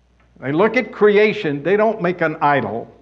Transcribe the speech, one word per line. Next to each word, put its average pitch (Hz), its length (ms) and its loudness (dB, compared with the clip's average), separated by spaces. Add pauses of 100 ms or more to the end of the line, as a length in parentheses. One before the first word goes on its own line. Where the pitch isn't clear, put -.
(400)
They 131 120 -6
look 208 240 2
at 208 160 -4
creation, 202 680 2
they 180 140 0
don't 214 240 0
make 175 200 -4
an 156 200 -2
idol. 120 600 -2